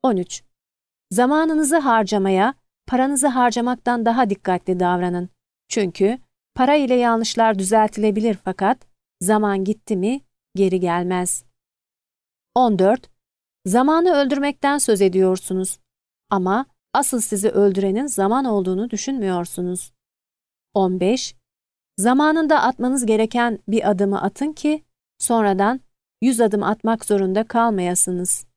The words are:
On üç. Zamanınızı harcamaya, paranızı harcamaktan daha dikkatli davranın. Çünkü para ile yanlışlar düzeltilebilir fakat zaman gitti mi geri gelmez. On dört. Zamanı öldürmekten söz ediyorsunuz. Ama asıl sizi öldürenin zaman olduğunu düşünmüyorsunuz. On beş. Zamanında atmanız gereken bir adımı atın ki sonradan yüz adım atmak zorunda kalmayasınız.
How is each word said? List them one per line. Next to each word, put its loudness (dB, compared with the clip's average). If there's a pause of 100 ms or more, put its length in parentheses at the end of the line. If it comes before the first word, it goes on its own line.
On 0
üç. -8 (680)
Zamanınızı 2
harcamaya, 2 (340)
paranızı 0
harcamaktan 0
daha 2
dikkatli -2
davranın. -2 (400)
Çünkü -2 (360)
para 2
ile 2
yanlışlar 0
düzeltilebilir 0
fakat -2 (440)
zaman 0
gitti -4
mi -2 (340)
geri 2
gelmez. -2 (1120)
On 2
dört. 2 (560)
Zamanı 2
öldürmekten 0
söz 0
ediyorsunuz. 0 (500)
Ama 0 (280)
asıl -2
sizi -2
öldürenin 0
zaman -2
olduğunu -2
düşünmüyorsunuz. -6 (800)
On 0
beş. -2 (640)
Zamanında 2
atmanız -2
gereken 0
bir 0
adımı 0
atın -4
ki -4 (340)
sonradan 0 (400)
yüz 2
adım 2
atmak -2
zorunda 0
kalmayasınız. -2 (120)